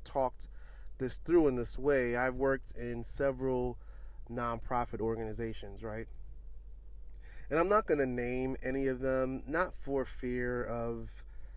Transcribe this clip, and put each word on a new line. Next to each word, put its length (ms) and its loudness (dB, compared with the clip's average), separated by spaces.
talked 440 0
this 220 -2
through 280 8
in 80 6
this 220 -2
way. 380 4
I've 180 4
worked 420 2
in 280 -4
several 720 2
nonprofit 680 0
organizations, 840 -2
right? 240 -6
And 80 4
I'm 100 4
not 160 6
gonna 220 4
name 560 0
any 240 2
of 120 0
them, 460 2
not 300 0
for 300 0
fear 580 -2
of 600 -4